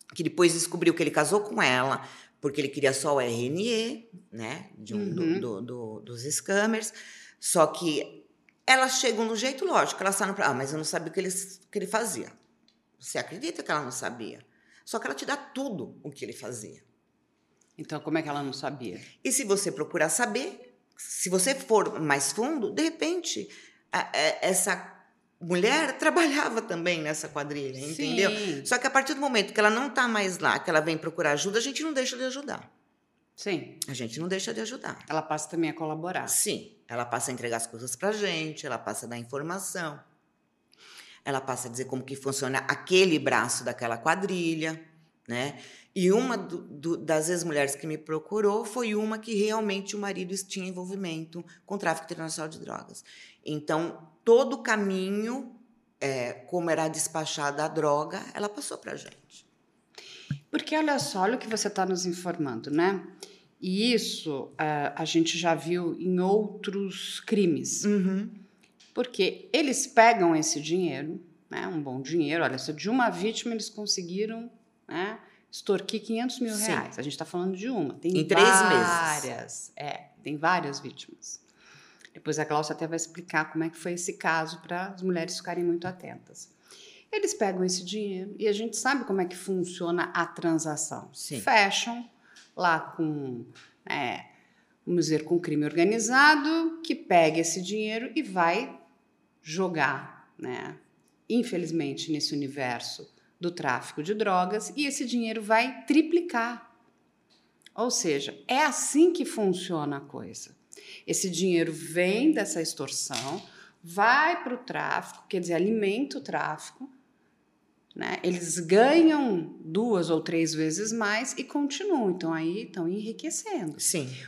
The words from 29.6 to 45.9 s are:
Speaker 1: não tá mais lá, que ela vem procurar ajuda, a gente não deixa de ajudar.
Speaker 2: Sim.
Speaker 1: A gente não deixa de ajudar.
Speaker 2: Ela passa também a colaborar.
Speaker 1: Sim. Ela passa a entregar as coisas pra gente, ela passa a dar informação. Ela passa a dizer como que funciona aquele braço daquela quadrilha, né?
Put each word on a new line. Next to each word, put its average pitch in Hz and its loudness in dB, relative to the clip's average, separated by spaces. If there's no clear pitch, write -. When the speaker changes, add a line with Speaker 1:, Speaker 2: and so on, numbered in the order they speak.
Speaker 1:
não 240 0
tá 254 2
mais 202 0
lá, 123 4
que - -2
ela 156 6
vem 160 0
procurar 156 0
ajuda, 185 0
a - 4
gente 269 -4
não 311 -2
deixa 254 -2
de 247 -6
ajudar. 262 -8
Speaker 2:
Sim. 160 -6
Speaker 1:
A 139 -8
gente 120 -6
não 175 -4
deixa 196 -2
de 220 -4
ajudar. - -8
Speaker 2:
Ela 156 0
passa 151 -6
também 165 0
a 151 -4
colaborar. 156 -4
Speaker 1:
Sim. - -2
Ela 120 -4
passa 117 -2
a - -4
entregar 117 -2
as 117 -4
coisas 120 -10
pra 202 0
gente, 160 -4
ela 123 -4
passa 107 -6
a - -12
dar 120 -6
informação. 151 -6
Ela 139 -2
passa 127 -6
a 117 -10
dizer 123 -6
como 127 -6
que 135 -10
funciona 135 -4
aquele 180 4
braço 123 2
daquela 117 -2
quadrilha, 165 0
né? 123 -4